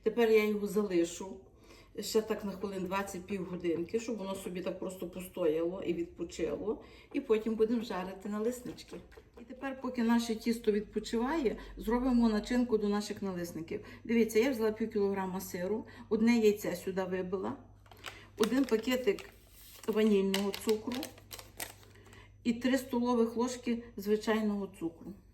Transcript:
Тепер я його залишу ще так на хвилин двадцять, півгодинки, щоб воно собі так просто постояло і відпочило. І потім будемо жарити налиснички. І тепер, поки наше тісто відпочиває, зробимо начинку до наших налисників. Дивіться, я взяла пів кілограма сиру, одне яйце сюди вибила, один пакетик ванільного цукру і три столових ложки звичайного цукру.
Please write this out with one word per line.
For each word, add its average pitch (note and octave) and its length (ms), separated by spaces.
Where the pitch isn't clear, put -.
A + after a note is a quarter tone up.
Тепер A3 280
я G#3+ 140
його G#3 220
залишу F#3+ 680
ще G#3+ 220
так G#3+ 240
на G3 60
хвилин F#3+ 340
двадцять, F#3 400
півгодинки, F3 760
щоб A#3 180
воно F#3+ 180
собі F#3 260
так F3+ 180
просто F3+ 280
постояло F3 760
і F3 80
відпочило. E3+ 880
І C#4+ 80
потім A3 340
будемо A3 280
жарити F#3+ 460
налиснички. G#3+ 680
І - 20
тепер, C4+ 380
поки B3 220
наше A#3 320
тісто A3+ 360
відпочиває, A3+ 840
зробимо A#3+ 520
начинку A3 480
до G#3 120
наших G#3 320
налисників. F3 640
Дивіться, A3+ 360
я C4 120
взяла A3 200
пів A3 200
кілограма G3 500
сиру, F#3+ 440
одне A3+ 280
яйце G#3 380
сюди F#3 280
вибила, F#3 500
один A3+ 280
пакетик A3+ 640
ванільного G3+ 640
цукру A3+ 320
і A#3+ 100
три B3+ 240
столових A#3+ 580
ложки A#3 480
звичайного G#3 720
цукру. E3+ 340